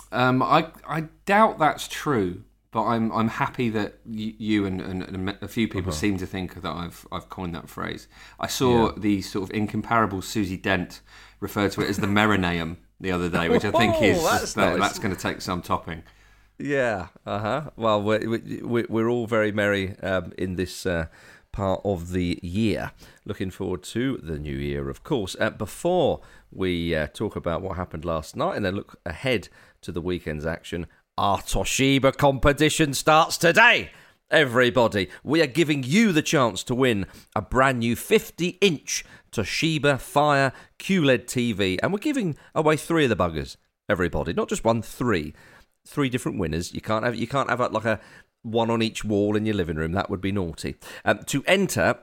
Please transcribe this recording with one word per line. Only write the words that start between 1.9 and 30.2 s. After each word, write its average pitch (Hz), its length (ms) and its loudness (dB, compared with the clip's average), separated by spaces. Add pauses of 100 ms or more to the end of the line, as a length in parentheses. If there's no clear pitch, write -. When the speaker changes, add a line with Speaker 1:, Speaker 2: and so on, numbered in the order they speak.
Speaker 1:
But 113 160 0
I'm, 113 220 0
I'm 110 180 2
happy 131 420 -2
that 107 340 -4
y-, 110 320 -8
you 107 300 0
and, 92 160 -4
and, 92 200 -6
and 95 280 -6 (100)
a 98 80 -10
few 113 180 0
people 92 260 -4
Speaker 2:
Uh-huh. 78 60 -4
Speaker 1:
seem 101 200 0
to 90 80 -6
think 90 340 -8
that 90 100 -6
I've, 87 400 -10
I've - 200 -10
coined 87 240 -8
that - 160 -12
phrase. 85 360 -8 (320)
I - 100 -4
saw 120 400 4
Speaker 2:
Yeah. - 100 -4
Speaker 1:
the 101 240 2
sort 95 260 -6
of 95 80 -8
incomparable 107 640 0
Susie 95 380 -4
Dent 92 420 -2 (400)
refer 101 300 0
to - 100 -4
it 92 80 0
as 98 80 -2
the 98 100 -2
Merineum 92 680 2 (240)
the 92 120 -2
other 87 180 0
day, 85 180 0
which 110 160 2
I 104 60 0
think 98 240 4
Speaker 2:
<laughs> - 40 0
Oh, - 60 0
Speaker 1:
is - 180 4
Speaker 2:
that's - 320 0
Speaker 1:
that, 98 180 2
Speaker 2:
nice. 87 80 0
Speaker 1:
that's 101 180 0
gonna 95 180 -4
take - 240 -6
some 90 220 -4
topping. 87 400 -4 (560)
Speaker 2:
Yeah, 127 480 -2 (180)
uh-huh. 110 520 -4
Well, 107 260 2
we're, 107 260 0
we, 113 100 -2 (240)
we, 117 280 0
we're 110 180 0
all 120 180 0
very 107 260 2
merry, 101 480 0
um, 92 360 -2
in 92 200 -4
this, - 280 -6
uh, 85 220 -2 (460)
part 95 300 -2
of 90 300 -2
the 90 300 -2
year. 90 480 -2 (340)
Looking 98 260 -8
forward 92 340 -6
to 123 340 -4
the 78 200 -8
new 73 180 -8
year, 71 340 -6
of - 120 -14
course. 107 380 -4
Uh, 110 80 0
before 135 720 -2 (300)
we, 85 440 -2
uh, 78 120 0
talk 101 300 -8
about 85 260 -4
what 95 160 -8
happened 90 260 -8
last 80 320 -6
night 156 200 -4
and 107 100 -4
then 92 80 -2
look - 220 -10 (100)
ahead 95 420 -2 (320)
to - 120 -12
the 85 100 -4
weekend's 80 420 -4